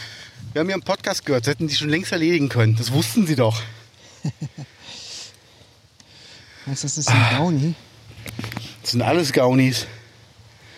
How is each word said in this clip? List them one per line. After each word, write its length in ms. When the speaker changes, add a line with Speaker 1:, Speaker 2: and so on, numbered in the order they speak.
Speaker 1:
„Wir 80
haben 80
Ihren 120
Podcast 440
gehört, 200
das 100
hätten 140
Sie 60
schon 140
längst 220
erledigen 380
können. 280
Das 160
wussten 340
Sie 80
doch.“ 260
Speaker 2:
<laughs> 180
Meinst 180
du, 40
das 100
ist 120
ein 280
Gauni? 360
Speaker 1:
Das 100
sind 100
alles 320
Gaunis. 520